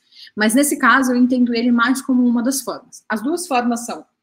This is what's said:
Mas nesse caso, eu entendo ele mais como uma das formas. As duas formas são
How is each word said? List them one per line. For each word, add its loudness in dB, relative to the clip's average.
Mas 0
nesse 2
caso, 2
eu 0
entendo 2
ele 0
mais 0
como 2
uma 2
das -2
formas. -12
As -6
duas -4
formas -2
são -12